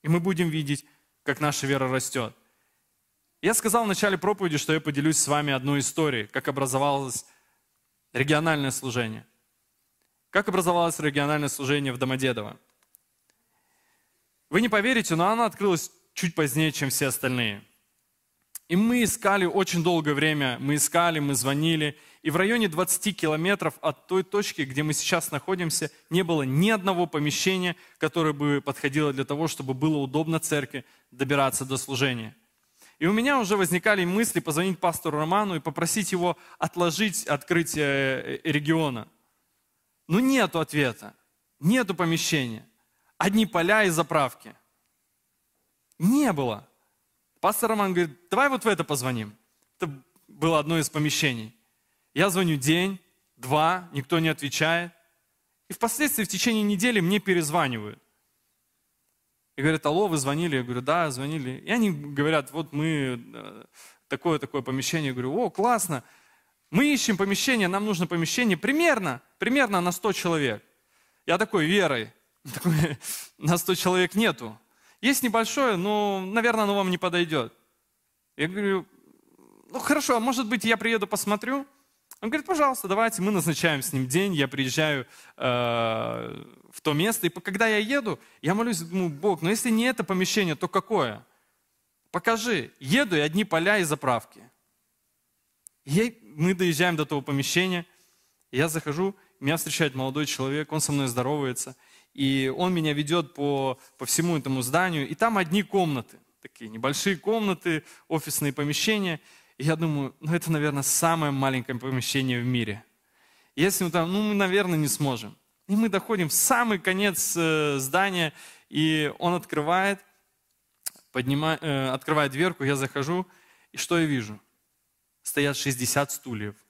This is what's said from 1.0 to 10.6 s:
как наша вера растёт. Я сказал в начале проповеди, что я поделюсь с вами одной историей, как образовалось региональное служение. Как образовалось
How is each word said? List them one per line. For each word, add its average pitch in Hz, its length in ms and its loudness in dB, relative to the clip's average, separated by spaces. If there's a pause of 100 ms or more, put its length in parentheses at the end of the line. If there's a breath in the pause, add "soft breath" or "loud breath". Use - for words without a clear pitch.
как 139 160 -2
наша 143 300 -2
вера 135 200 0
растёт. 127 460 -2 (1040)
Я 208 140 2
сказал 226 300 2
в 214 40 0
начале 196 300 2
проповеди, 180 400 0
что - 140 0
я 156 80 2
поделюсь 151 380 0
с - 100 0
вами 147 240 2
одной 139 260 0
историей, 131 480 -2
как - 220 -4
образовалось 135 800 0 (880 soft breath)
региональное 147 600 0
служение. 113 520 -6 (1040)
Как 202 180 2
образовалось 175 500 2